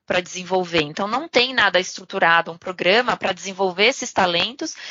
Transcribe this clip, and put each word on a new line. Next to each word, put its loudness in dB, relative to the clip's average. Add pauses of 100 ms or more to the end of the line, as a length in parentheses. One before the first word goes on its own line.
pra 0
desenvolver. -2
Então, -6
não -4
tem 2
nada 2
estruturado, 2
um -14
programa 0
pra -2
desenvolver -2
esses 0
talentos -2 (160)